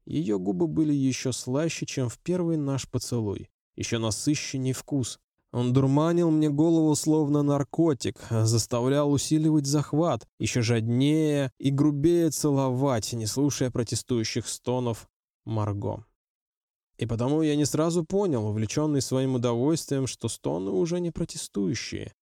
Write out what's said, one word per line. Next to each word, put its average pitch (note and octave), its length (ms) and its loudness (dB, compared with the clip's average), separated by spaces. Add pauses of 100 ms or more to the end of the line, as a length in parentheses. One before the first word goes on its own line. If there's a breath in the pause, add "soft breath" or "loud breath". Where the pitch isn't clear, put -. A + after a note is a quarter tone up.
Ее F#3+ 340 -2
губы F3+ 280 0
были D3+ 260 0
еще C3+ 400 0
слаще, C#3+ 540 -4
чем B2+ 220 -2
в - 100 -8
первый E3+ 380 0
наш C#3 320 -2
поцелуй, A2+ 640 -4 (260)
еще A#2 220 -4
насыщенней C3 760 -2
вкус. - 480 -4 (320)
Он B2 200 0
дурманил D#3 580 4
мне D#3 200 4
голову, D#3 440 4
словно D3 480 2
наркотик, C#3+ 760 0 (120)
заставлял A#2+ 800 2
усиливать D#3 540 2
захват, D3 600 0 (120)
еще A#2 240 0
жаднее C3+ 960 2
и C#3 120 0
грубее D3+ 600 4
целовать, C3+ 800 0
не A2+ 140 -4
слушая C3+ 440 0
протестующих A#2 800 -2
стонов B2 600 -4 (360)
Марго. G#2 600 -4 (920)
И A#2+ 80 -4
потому B2 360 0
я D3 140 2
не D3 80 2
сразу D#3+ 400 0
понял, E3+ 420 0
увлеченный C3+ 540 0
своим C3 360 0
удовольствием, B2+ 720 0
что - 220 -6
стоны E3+ 420 -4
уже F3+ 300 0
не E3+ 120 -2
протестующие, D#3+ 1080 -6